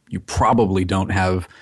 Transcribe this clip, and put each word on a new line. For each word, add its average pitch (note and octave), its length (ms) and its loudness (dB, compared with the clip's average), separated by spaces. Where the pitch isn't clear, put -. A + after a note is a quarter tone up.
you F#2+ 100 -8
probably A2 640 2
don't F#2 240 -2
have F#2 400 -2